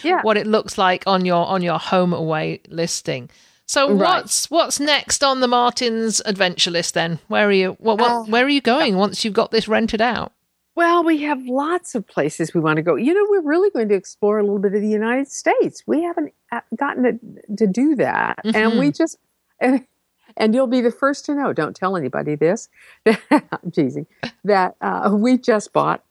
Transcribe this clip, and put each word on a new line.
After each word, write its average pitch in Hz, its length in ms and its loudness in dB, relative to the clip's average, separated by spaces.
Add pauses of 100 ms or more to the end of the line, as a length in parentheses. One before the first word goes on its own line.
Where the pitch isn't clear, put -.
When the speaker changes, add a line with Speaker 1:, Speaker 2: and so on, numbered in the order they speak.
Speaker 1:
Yeah. 330 180 0
Speaker 2:
what 214 140 2
it 208 100 -2
looks 214 320 -8
like 185 300 0
on 185 160 0
your, 175 200 2
on 190 180 -2
your 165 180 -2
HomeAway 160 880 -2
listing. 160 600 -6 (380)
So 285 240 2
Speaker 1:
Right. - 80 4
Speaker 2:
what's, - 520 0
what's 285 300 0
next 285 440 0
on 262 160 2
the 247 80 2
Martin's 240 760 0
adventure 190 460 0
list 170 240 -4
then? 165 320 -2
Where 208 220 2
are 202 40 4
you, 190 280 2
what, 214 180 0
what, 240 120 4
Speaker 1:
Uh, 233 140 0
Speaker 2:
where 233 220 2
are - 20 0
you 285 120 2
going 240 360 2
once 202 280 0
you've 208 100 -2
got 220 160 0
this 220 180 0
rented 220 320 0
out? 220 320 -2 (440)
Speaker 1:
Well, 339 260 4
we 311 200 2
have 285 240 -4
lots 294 500 -4
of 196 100 -6
places - 480 -8
we 175 60 0
wanna 156 220 0
go. 165 120 2
You 233 200 0
know, 403 140 2
we're 392 200 2
really 359 220 2
going 220 180 -2
to 202 80 2
explore 208 420 -2
a 208 40 0
little 202 180 0
bit 196 160 0
of 208 40 0
the 208 80 -2
United 226 400 -2
States. - 580 -2
We 285 180 0
haven't, 339 280 -6 (200)
uh, 233 80 -8 (160)
gotten 277 260 -2
to, - 540 -4
to 220 100 2
do 254 300 2
that. 78 480 0
And 220 340 2
we 277 80 4
Speaker 2:
Mm-hmm. 285 100 4
Speaker 1:
just, 330 220 -2 (420)
and, 254 240 2 (520)
and 220 180 2
you'll 262 140 2
be 254 120 2
the 233 120 2
first 277 340 -2
to 294 80 -2
know, 269 180 -2
don't 147 220 -4
tell 190 220 -4
anybody 147 400 -4
this, 165 320 0 (180)
<laughs> - 200 -4
I'm - 680 0
teasing, 143 340 -2 (380)
that, 190 360 2
uh, 190 320 0
we 233 240 2
just 226 360 0
bought 151 380 0